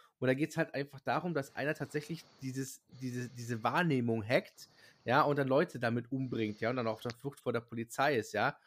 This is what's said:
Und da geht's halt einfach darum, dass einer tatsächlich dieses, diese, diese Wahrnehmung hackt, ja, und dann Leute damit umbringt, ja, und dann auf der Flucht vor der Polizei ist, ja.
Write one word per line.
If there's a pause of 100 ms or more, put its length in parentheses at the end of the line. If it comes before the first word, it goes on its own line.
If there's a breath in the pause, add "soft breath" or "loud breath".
(180 soft breath)
Und
da
geht's
halt
einfach
darum,
dass
einer
tatsächlich (180)
dieses,
diese,
diese
Wahrnehmung
hackt, (360 soft breath)
ja,
und
dann
Leute
damit
umbringt,
ja,
und
dann
auf
der
Flucht
vor
der
Polizei
ist,
ja.